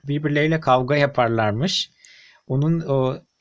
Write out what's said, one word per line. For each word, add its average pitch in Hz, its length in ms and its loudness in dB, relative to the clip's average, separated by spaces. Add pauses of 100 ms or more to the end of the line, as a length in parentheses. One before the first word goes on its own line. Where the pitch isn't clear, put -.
birbirleriyle 147 560 0
kavga 127 360 2
yaparlarmış. 120 960 0 (560)
Onun 156 340 0
o 135 400 -2 (200)